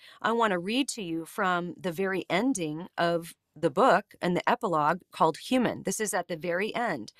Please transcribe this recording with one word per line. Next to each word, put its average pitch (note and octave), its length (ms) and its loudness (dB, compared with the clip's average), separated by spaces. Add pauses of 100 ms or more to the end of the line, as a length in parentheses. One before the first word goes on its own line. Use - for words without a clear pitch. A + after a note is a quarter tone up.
(220)
I A3 100 2
wanna A3 260 2
read A3 320 0
to A3+ 120 -8
you E3 240 -4
from F3+ 520 -2
the E3+ 140 -4
very F#3+ 380 -2
ending F3+ 580 0 (100)
of E3+ 360 0 (220)
the D#3+ 140 2
book G3+ 500 4
and F3 160 0
the - 140 0
epilogue E3+ 500 2 (120)
called D#3+ 260 2
Human. G3 460 0
This - 160 -4
is G#3+ 120 -2
at F3+ 160 -2
the F3 80 -4
very F3+ 380 -4
end. F#3 460 -4